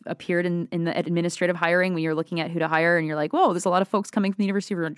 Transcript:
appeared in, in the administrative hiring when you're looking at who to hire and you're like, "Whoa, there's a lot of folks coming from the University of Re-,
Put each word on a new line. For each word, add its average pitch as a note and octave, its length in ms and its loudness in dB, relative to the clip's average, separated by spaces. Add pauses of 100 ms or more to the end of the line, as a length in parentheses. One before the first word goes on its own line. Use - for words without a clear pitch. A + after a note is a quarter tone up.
appeared F3 400 -2
in, F3 260 -2
in E3+ 120 -2
the E3 120 -2
administrative E3+ 580 0
hiring F3 380 2
when E3 100 -2
you're D#3+ 120 0
looking E3 260 -4
at D#3+ 100 -4
who E3+ 80 -4
to D#3+ 80 0
hire D#3+ 300 4
and E3 100 0
you're D#3 100 -4
like, D3+ 180 -2
"Whoa, D#4+ 180 4
there's E3+ 140 -2
a F#3+ 40 2
lot F3+ 120 2
of F#3+ 60 -2
folks G3+ 220 -2
coming G3 220 0
from F#3+ 60 -6
the G#3 60 0
University G3 280 -2
of F3+ 80 -2
Re-, D#3+ 180 -4